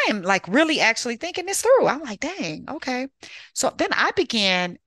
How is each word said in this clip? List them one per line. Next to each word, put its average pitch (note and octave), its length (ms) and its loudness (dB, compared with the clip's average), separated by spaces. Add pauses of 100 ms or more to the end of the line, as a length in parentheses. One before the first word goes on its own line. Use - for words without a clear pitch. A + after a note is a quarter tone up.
(100)
am, G#3 120 -2
like, F#3 260 0
really C#4+ 320 2
actually A3+ 360 2
thinking F4 300 -8
this G4 160 -4
through. A4+ 260 6
I'm B3+ 140 -2
like, G3+ 180 -10
"Dang, C4 480 -8
okay." C4 400 -6 (460)
So - 220 -2
then F#4 160 0
I - 200 0
began F#3+ 760 0